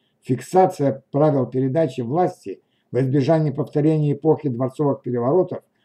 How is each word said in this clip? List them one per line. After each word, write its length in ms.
фиксация 880
правил 360
передачи 560
власти 580
во 80
избежание 520
повторения 600
эпохи 360
дворцовых 540
переворотов, 640